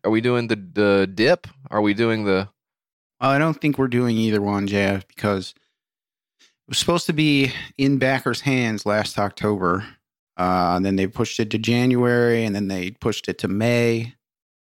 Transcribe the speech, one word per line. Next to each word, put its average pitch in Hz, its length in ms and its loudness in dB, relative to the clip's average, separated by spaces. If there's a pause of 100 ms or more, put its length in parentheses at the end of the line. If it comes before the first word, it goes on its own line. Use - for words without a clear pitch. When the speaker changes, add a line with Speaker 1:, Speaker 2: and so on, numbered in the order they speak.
Speaker 1:
Are 101 60 2
we 110 100 2
doing 120 260 0
the, 110 80 0
the 98 580 2
dip? 123 340 0 (220)
Are 107 120 0
we 104 120 2
doing 113 300 0
the 98 240 0 (720)
Speaker 2:
Well, 135 120 2
I 139 80 2
don't 156 200 0
think 147 180 0
we're 135 100 2
doing 123 300 0
either 107 240 2
one, 101 260 -2
J 101 160 0
F, 98 240 -2
because - 460 -4 (840)
it - 60 -20 (240)
was 131 80 -6
supposed - 300 0
to 170 60 -2
be 143 380 2 (260)
in 139 200 2
backers' 131 440 0
hands 120 440 -2
last 104 320 -2
October. 98 680 -2 (520)
Uh, 90 380 2
and 92 100 0
then 95 120 0
they 95 100 0
pushed - 320 -6
it 110 100 -2
to 113 80 -4
January, 120 880 2
and 101 100 -4
then 101 120 -2
they 95 240 -6
pushed - 360 -6
it 92 120 -6
to - 80 -4
May. 117 680 0 (480)